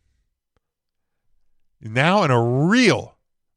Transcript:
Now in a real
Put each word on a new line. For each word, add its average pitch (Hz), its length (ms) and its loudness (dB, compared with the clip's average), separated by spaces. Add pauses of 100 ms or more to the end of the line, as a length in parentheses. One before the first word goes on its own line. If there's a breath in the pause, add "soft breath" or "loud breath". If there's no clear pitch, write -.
(1800)
Now 151 440 0
in 143 80 0
a 120 120 2
real 147 720 0 (420)